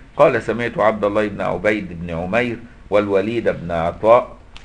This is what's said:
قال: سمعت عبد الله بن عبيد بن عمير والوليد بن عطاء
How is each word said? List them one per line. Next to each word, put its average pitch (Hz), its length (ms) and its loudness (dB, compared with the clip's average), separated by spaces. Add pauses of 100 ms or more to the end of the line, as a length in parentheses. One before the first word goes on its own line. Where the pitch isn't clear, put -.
(180)
قال: 127 240 4
سمعت 117 360 -4
عبد 104 280 2
الله 104 220 0
بن 98 140 -8
عبيد 92 600 -2
بن 87 140 -8
عمير 101 420 -2 (320)
والوليد 101 600 0
بن 85 220 -4
عطاء 85 640 2 (300)